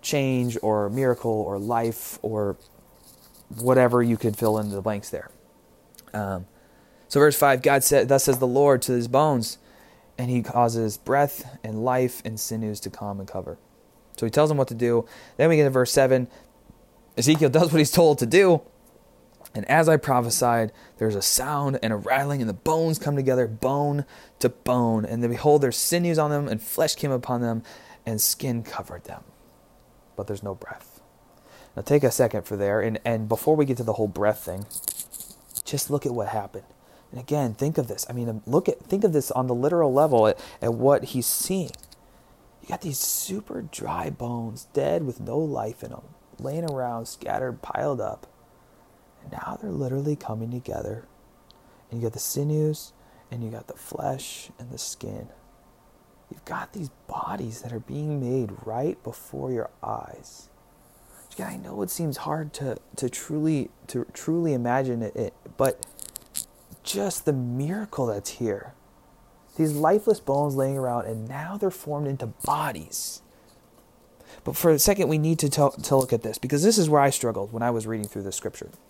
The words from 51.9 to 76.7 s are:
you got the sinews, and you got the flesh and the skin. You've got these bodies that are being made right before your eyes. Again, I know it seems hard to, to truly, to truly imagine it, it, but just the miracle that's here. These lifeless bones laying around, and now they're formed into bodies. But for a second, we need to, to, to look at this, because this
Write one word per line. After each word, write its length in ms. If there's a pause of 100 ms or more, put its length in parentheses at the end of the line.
you 60
got 60
the 60
sinews, 720 (400)
and 120
you 80
got 160
the 100
flesh 720 (100)
and 120
the 60
skin. 520 (1000)
You've 140
got 300
these 160 (180)
bodies 540
that 100
are 80
being 400
made 320 (140)
right 380
before 480
your 180 (120)
eyes. 680 (840)
Again, 160
I 100
know 260
it 60
seems 280
hard 380
to, 220 (200)
to 120
truly, 600 (180)
to 240
truly 420
imagine 500
it, 120
it, 180 (220)
but 300 (1000)
just 420
the 80
miracle 720
that's 240
here. 420 (840)
These 180
lifeless 460
bones 360
laying 220
around, 280
and 220
now 300
they're 120
formed 380
into 200
bodies. 920 (1200)
But 120
for 160
a 80
second, 300
we 80
need 220
to, 100
to, 220 (120)
to 120
look 180
at 80
this, 160
because 260
this 140